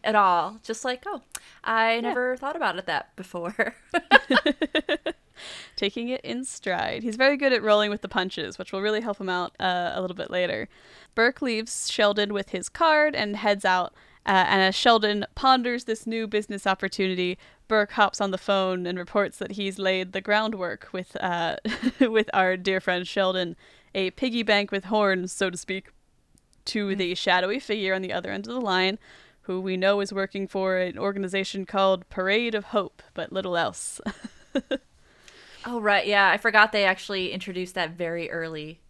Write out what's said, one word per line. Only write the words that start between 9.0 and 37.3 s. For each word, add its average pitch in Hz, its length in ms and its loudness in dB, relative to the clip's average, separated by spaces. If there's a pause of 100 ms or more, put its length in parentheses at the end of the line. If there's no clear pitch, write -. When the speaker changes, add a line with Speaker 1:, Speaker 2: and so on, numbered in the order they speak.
Speaker 2:
help 208 180 -6
him 190 100 -4
out, 180 300 -2
uh, 180 360 0
a 185 60 -2
little 180 140 -6
bit - 140 -8
later. 180 380 -2 (480)
Burke 233 260 2
leaves 233 480 -4
Sheldon 208 440 2
with 196 160 -4
his 180 180 -6
card 302 480 2
and 208 220 -4
heads 202 260 0
out. 185 300 0 (320)
Uh, 190 240 4
and 196 120 4
as 190 140 4
Sheldon 208 500 4 (100)
ponders 247 500 2
this 226 200 -6
new 226 220 -4
business 208 400 -4
opportunity, 185 680 -2 (320)
Burke 214 240 2
hops 202 260 2
on 196 120 0
the 185 60 -4
phone 185 480 0
and 180 140 -4
reports 190 380 -2
that 208 160 -8
he's 196 260 -6
laid 185 320 0
the 196 100 -4
groundwork 208 680 -2
with, 185 300 -10
uh, 175 340 -2 (460)
<laughs> - 0 -
with 220 320 4
our 185 240 4
dear 190 240 0
friend 180 260 -2
Sheldon, 185 480 0 (400)
a 190 160 0
piggy 240 320 -2
bank 202 280 2
with 196 140 -4
horns, 190 460 2
so 190 180 0
to 180 80 -8
speak, - 340 -8 (720)
to 208 240 -2
Speaker 1:
Mm. 196 80 0
Speaker 2:
the 180 180 -2
shadowy 185 440 2
figure 208 340 -2
on 190 80 -2
the 185 120 -6
other 180 160 -4
end 202 160 -6
of 233 80 -10
the 254 80 -4
line, 190 380 0 (440)
who 185 180 -6
we 185 160 -2
know 196 240 2
is 196 100 -4
working 196 380 -4
for 190 280 0
an 185 220 -2
organization 196 680 -2
called 190 440 2
Parade 214 460 0
of 202 100 -4
Hope, - 360 -4 (120)
but - 180 -8
little 185 240 -4
else. - 460 -4 (520)
<laughs> - 280 -4 (840)
Speaker 1:
Oh, 240 160 -6
right. 202 260 2
Yeah, 202 240 6
I 190 60 4
forgot 214 340 6
they 208 140 2
actually 185 480 -2